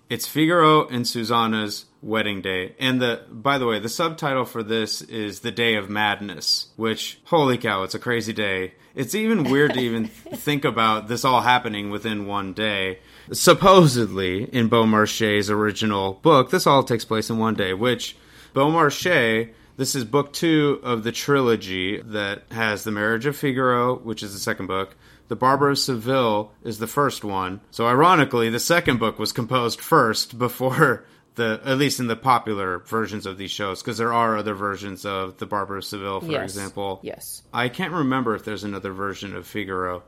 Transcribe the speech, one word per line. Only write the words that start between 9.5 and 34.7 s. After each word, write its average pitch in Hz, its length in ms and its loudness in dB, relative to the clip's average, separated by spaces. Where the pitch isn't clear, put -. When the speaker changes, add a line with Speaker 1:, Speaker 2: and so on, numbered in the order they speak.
Speaker 1:
weird 139 240 4
to 127 60 0
even 113 260 -2
<laughs> - 0 -
think - 580 -6
about 110 440 2
this 120 160 -4
all 127 180 4
happening 117 480 2
within 104 360 -4
one 98 280 -4
day. 98 460 -2
Supposedly, 120 1120 6
in 117 260 0
Beaumarchais' 107 800 4
original 104 720 0
book, 139 280 6
this 180 160 2
all 139 180 6
takes 120 200 -2
place 110 240 -2
in 113 100 -4
one 110 160 0
day, 95 200 -2
which 120 420 -2
Beaumarchais, 139 960 2
this 131 200 -4
is 127 80 -2
book 139 280 0
two 151 520 2
of 120 180 -2
the 117 100 -2
trilogy 107 880 0
that 104 520 -6
has 110 320 -2
The 110 80 -4
Marriage 110 340 0
of 143 100 -4
Figaro, 127 600 0
which 110 240 -8
is 101 100 -10
the 98 60 -12
second 98 300 -6
book. 95 260 -4
The 117 100 -6
Barber 139 340 4
of 135 80 0
Seville 117 760 0
is 107 140 -8
the 110 80 -4
first 139 380 -2
one. 95 360 -4
So 117 140 0
ironically, 127 640 4
the 117 100 -2
second 165 380 2
book 110 200 -2
was 110 140 -4
composed 120 480 -2
first 117 580 2
before 123 680 0
<laughs> - 140 -20
the, 110 300 -2
at 135 140 0
least 139 220 0
in 123 60 -2
the 113 100 -2
popular 107 600 0
versions 104 480 -6
of 95 100 -10
these 95 140 -10
shows, 98 320 -6
'cause 110 160 -6
there 117 140 0
are 117 240 2
other 104 180 -4
versions 98 500 -6